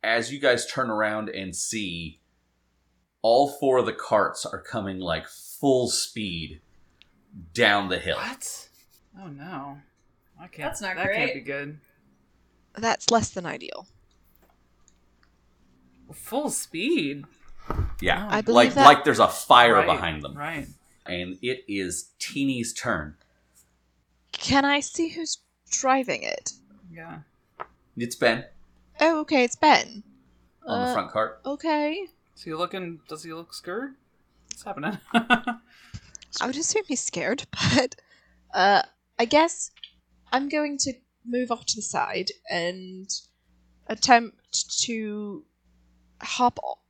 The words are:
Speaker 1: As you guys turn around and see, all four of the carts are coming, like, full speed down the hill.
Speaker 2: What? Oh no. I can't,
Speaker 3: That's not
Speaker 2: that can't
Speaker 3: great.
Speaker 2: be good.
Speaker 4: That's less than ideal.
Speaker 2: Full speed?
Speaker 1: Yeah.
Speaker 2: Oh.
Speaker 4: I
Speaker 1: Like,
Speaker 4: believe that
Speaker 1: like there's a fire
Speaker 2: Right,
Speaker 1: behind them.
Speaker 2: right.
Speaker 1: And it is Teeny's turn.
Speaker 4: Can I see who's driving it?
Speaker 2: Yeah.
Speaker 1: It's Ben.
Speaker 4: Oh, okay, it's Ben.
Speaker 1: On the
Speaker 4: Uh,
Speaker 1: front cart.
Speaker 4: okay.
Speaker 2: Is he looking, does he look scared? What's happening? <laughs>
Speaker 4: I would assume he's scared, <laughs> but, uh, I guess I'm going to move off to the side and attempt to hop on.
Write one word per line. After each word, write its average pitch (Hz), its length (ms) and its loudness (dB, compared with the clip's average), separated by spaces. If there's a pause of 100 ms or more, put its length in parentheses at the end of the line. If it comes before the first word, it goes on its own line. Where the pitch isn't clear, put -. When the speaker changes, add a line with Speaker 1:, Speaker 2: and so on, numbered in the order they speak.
Speaker 1:
As 117 300 -2
you 139 60 -8
guys 123 260 2
turn 127 240 -4
around 107 400 -2
and 92 260 -8
see, 87 640 -8 (1000)
all 127 280 6
four 135 280 2
of 117 80 4
the 110 80 -2
carts - 520 0
are - 160 -10
coming, 98 380 -8
like, 85 280 -4
full 127 640 0
speed 85 720 -6 (920)
down 101 340 4
the 90 120 -2
hill. 87 180 -2
Speaker 2:
What? - 500 -10 (540)
Oh 190 60 -16
no. 143 500 -14 (600)
I 170 100 -20
can't, 151 220 -10
Speaker 3:
That's - 120 -8
not 185 160 -6
Speaker 2:
that 180 160 -2
can't 247 180 -2
Speaker 3:
great. - 40 -8
Speaker 2:
be 139 60 -10
good. 143 360 -10 (1000)
Speaker 4:
That's 220 340 -2
less 226 180 4
than 180 160 -10
ideal. 151 420 -12 (2250)
Speaker 2:
Full 269 380 -6
speed? 165 720 -4 (800)
Speaker 1:
Yeah. 180 240 0
Speaker 2:
Oh. 214 40 -10
Speaker 4:
I - 80 0
Speaker 1:
Like, 220 80 -2
Speaker 4:
believe 240 300 6
that 277 100 8
Speaker 1:
like - 200 10
there's 123 140 4
a 113 100 10
fire 120 460 8
Speaker 2:
Right, 98 100 6
Speaker 1:
behind 80 360 0
them. 69 120 -12
Speaker 2:
right. 147 340 -10 (380)
Speaker 1:
And 90 360 -8
it 123 280 -6
is 95 400 -4 (100)
Teeny's 135 540 -4
turn. 80 420 -4 (1160)
Speaker 4:
Can 277 340 2
I 285 140 4
see 330 300 -4
who's 320 300 -8 (300)
driving 262 540 0
it? - 300 -8 (380)
Speaker 2:
Yeah. 165 280 -16 (800)
Speaker 1:
It's 117 180 -6
Ben. 120 300 4 (540)
Speaker 4:
Oh, 311 200 4
okay, 302 240 4
it's 240 140 0
Ben. 269 460 4 (640)
Speaker 1:
On 233 160 -2
the 247 60 0
Speaker 4:
Uh, 247 60 0
Speaker 1:
front 107 180 -2
cart. 110 340 -2
Speaker 4:
okay. 302 600 -2 (280)
Speaker 2:
Is - 80 -20
he 165 100 -8
looking, 175 560 -6
does 156 140 -12
he 165 100 -12
look 170 200 -14
scared? 254 420 -10 (540)
What's - 140 -14
happening? 190 420 -6
<laughs> - 80 -20
Speaker 4:
I - 1300 -4
would 262 80 -6
assume 339 320 -2
he's 262 140 -4
scared, 180 420 -4 (160)
<laughs> - 160 2
but, 254 200 2 (580)
uh, 196 300 4 (360)
I 233 60 2
guess 302 460 2 (600)
I'm 269 180 0
going 302 300 -2
to 269 140 -2 (320)
move 240 260 -2
off 233 160 -6
to - 80 -4
the 220 60 -10
side - 500 -4 (180)
and 185 600 -6 (800)
attempt - 960 0
to 208 600 -6 (800)
hop - 420 0
on. 65 120 -8 (140)